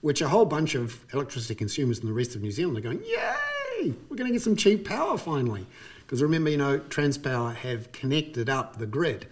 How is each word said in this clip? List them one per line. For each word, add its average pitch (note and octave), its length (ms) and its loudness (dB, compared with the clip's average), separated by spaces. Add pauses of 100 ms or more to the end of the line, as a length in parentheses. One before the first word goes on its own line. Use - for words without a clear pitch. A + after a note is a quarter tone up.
which D3 200 2
a D#3+ 60 2
whole G3 180 8
bunch D3+ 300 2
of A#2+ 280 -4 (100)
electricity B2+ 420 -4
consumers A2 440 0
in - 80 -6
the A2 60 -2
rest A#2+ 220 -2
of G#2+ 60 -8
New G#2 100 -2
Zealand D3 260 -2
are - 40 -4
going, A#2 220 -4
Yay, C5 920 -2 (160)
we're C#4+ 80 -8
gonna B3 140 -2
get A#3+ 100 2
some A3 140 4
cheap G#3 320 4
power D4+ 300 0
finally. B2 480 -2 (420)
Cause B2+ 140 -2
remember, D#3 300 4
you D3+ 60 2
know, C#3 220 2
Transpower C3+ 760 0
have A#2 360 -6
connected C3+ 560 -2
up C3 300 -2
the A2+ 80 -6
grid. B2 460 -2